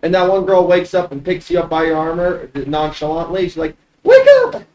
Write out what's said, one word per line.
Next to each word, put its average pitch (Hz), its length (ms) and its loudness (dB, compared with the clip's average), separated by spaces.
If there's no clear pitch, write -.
And 165 120 -2
that 180 140 2
one 190 160 0
girl 185 220 2
wakes 180 280 0
up 180 180 -2
and 139 120 -12
picks 180 260 -6
you 170 100 0
up 165 100 -6
by 160 140 -2
your 160 120 -2
armor 165 580 -4
nonchalantly. 156 880 -4
She's 175 120 -8
like, 160 200 -6
Wake 523 240 6
up! 466 180 -8